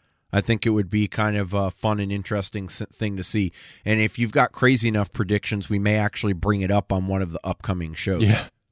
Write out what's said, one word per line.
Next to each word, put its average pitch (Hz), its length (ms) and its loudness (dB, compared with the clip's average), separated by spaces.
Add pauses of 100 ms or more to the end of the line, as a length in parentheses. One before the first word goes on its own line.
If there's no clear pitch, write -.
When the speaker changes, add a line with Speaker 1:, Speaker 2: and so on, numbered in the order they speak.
(320)
Speaker 1:
I 101 80 2
think 113 260 0
it 113 40 2
would 104 180 2
be 104 200 2
kind 107 280 -2
of 95 160 -2
a 98 200 0
fun 107 260 0
and 101 140 -2
interesting 101 540 -4
s-, - 160 -10 (100)
thing 101 240 -4
to 92 80 -6
see. 101 260 0 (340)
And 110 160 2
if 110 200 0
you've 120 120 0
got 127 200 4
crazy 123 340 4
enough 107 260 0
predictions, 101 560 -2
we 104 120 0
may 104 160 2
actually 104 360 0
bring 101 280 0
it 95 100 0
up 101 220 2
on 95 160 0
one 95 140 0
of 85 100 -6
the 82 100 -8
upcoming 87 520 -6
shows. 95 280 -2
Speaker 2:
Yeah. 107 220 4 (280)